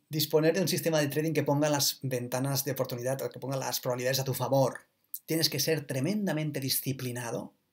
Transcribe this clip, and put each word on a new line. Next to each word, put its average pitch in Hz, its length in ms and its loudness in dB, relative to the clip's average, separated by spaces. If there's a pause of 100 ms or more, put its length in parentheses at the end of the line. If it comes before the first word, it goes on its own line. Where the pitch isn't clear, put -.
disponer 156 460 2
de 190 80 2
un - 60 2
sistema 160 300 2
de 147 100 2
trading 151 260 0
que 143 80 2
ponga 147 260 2
las 143 340 2
ventanas 131 640 -2
de 143 80 -2
oportunidad 127 480 -2
o 123 80 -4
que - 100 -12
ponga 131 200 -4
las 123 220 -4
probabilidades 127 380 0
a 135 60 0
tu 139 80 -2
favor. 131 480 2 (460)
Tienes 160 240 2
que 135 100 -2
ser 151 260 0
tremendamente 151 720 -2
disciplinado 127 920 -4 (200)